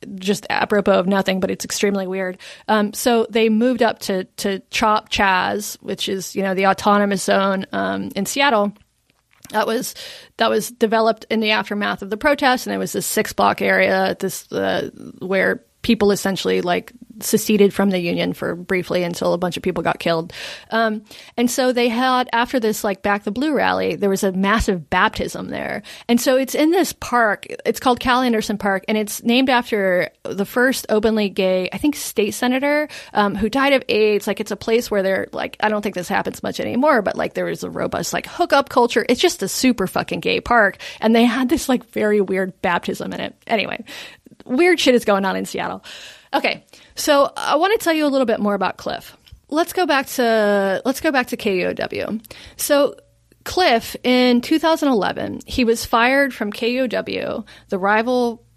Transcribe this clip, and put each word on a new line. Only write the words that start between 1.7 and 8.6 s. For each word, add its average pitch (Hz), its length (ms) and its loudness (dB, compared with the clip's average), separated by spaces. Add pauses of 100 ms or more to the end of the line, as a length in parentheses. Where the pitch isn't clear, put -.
weird. 185 320 -6 (280)
Um, 214 240 2
so 233 380 2
they 226 180 2
moved 226 340 2
up 226 180 0
to, 190 260 -4
to - 340 -4 (100)
Chop 214 380 2
Chaz, 196 760 0
which - 280 -6
is, 190 260 -6
you 202 80 -2
know, 190 120 -2
the 190 120 2
autonomous 202 560 2
zone, 196 480 2
um, 196 460 -4
in 196 80 -2
Seattle. 220 480 2 (760)